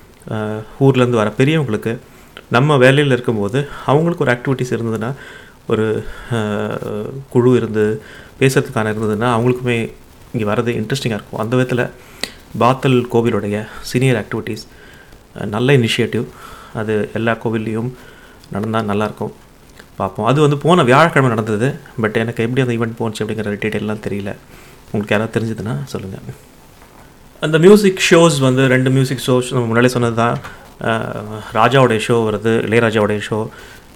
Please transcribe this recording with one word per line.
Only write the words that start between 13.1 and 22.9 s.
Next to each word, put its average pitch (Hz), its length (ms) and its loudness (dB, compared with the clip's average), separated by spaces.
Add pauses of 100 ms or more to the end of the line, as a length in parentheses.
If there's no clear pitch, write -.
கோவிலுடைய 107 540 0 (140)
சீனியர் 127 440 0
ஆக்டிவிட்டீஸ், 110 380 -10 (800)
அ, - 40 -6
நல்ல 117 320 0
இனிஷியேட்டிவ். 110 480 0 (500)
அது 107 400 -2
எல்லா 113 180 -2
கோவில்லையும் 113 600 -4 (580)
நடந்தா 110 320 -4
நல்லா 104 220 -2
இருக்கும். 107 280 -8 (640)
பார்ப்போம். 104 300 -4
அது 135 140 2
வந்து 147 180 4
போன 165 240 4
வியாழக்கிழமை 135 540 4
நடந்தது. 110 380 -2 (280)
But 107 120 -2
எனக்கு 113 280 -2
எப்படி 127 180 0
அந்த 123 120 0
ஈவெண்ட் 113 300 -4